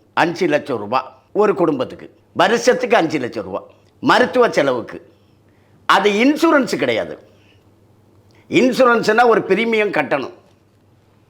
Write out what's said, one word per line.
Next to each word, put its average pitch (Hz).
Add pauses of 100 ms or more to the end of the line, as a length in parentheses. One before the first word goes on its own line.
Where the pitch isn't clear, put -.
(220)
அஞ்சு 170
லட்சம் 143
ரூபாய் 113 (340)
ஒரு 202
குடும்பத்துக்கு, 139 (340)
வருஷத்துக்கு 226
அஞ்சு 156
லட்சம் 107
ரூபாய் 92 (380)
மருத்துவ 240
செலவுக்கு. 127 (960)
அது 202 (140)
இன்சூரன்ஸ் 294
கிடையாது. 98 (1300)
இன்சூரன்ஸ்னா 233
ஒரு 190
பிரீமியம் 214
கட்டணும், 139 (920)